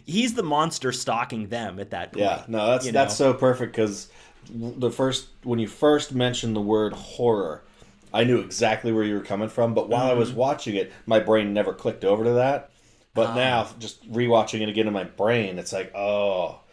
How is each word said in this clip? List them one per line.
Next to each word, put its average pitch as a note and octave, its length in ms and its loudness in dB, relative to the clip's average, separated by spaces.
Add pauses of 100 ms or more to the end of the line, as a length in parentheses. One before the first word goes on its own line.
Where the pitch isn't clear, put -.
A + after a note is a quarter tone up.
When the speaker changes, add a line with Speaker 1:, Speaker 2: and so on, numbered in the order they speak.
Speaker 1:
he's A3 280 0
the A3+ 100 -2
monster D3+ 480 0
stalking A#2 560 -4
them G2+ 320 -8
at G2 120 -12
that F2+ 200 -8
point, G2+ 140 -2
Speaker 2:
Yeah, F#2 240 -2
no, A2 180 -2
that's, B2+ 180 2
Speaker 1:
you A#2+ 60 -6
Speaker 2:
that's C3+ 260 2
Speaker 1:
know? C3+ 140 4
Speaker 2:
so - 20 2
perfect, B2+ 400 0
'cause G#2 360 -2 (400)
the A#2+ 420 -4
first, C3 360 -2 (160)
when A#2+ 140 -2
you A2 120 0
first D3 440 2
mentioned B2 400 -2
the G#2+ 80 -2
word G#2+ 300 2
horror, G2+ 720 -2 (500)
I A2+ 120 4
knew A#2+ 160 4
exactly A2 500 0
where A2 140 2
you G#2 80 0
were G2+ 80 -2
coming G#2 260 -4
from, A#2 260 0
but G#2+ 140 0
while B2 240 2
I - 20 2
was A#2 180 2
Speaker 1:
Mm-hmm. G#2 60 -10
Speaker 2:
watching C3+ 380 0
it, F#2+ 160 -2 (140)
my A2+ 160 4
brain G#2+ 320 2
never G2+ 180 0
clicked - 320 -6
over G#2 220 2
to A#2+ 80 4
that. C3+ 380 0 (420)
But A#2 160 2
Speaker 1:
Ah. A#2 60 -4
Speaker 2:
now, B2 320 2 (120)
just A2+ 320 -16
rewatching A2+ 480 2
it G#2+ 80 -2
again G#2+ 200 2
in G#2+ 40 -2
my F#2+ 140 -4
brain, G#2 540 0
it's F2 120 -10
like, F#2+ 240 -8
oh, G2+ 640 -2 (140)